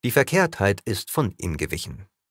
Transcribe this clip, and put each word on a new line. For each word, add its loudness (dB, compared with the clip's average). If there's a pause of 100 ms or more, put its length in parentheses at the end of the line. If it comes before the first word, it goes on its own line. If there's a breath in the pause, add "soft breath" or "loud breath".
Die 0
Verkehrtheit 2
ist -6
von 0
ihm -4
gewichen, -8 (240)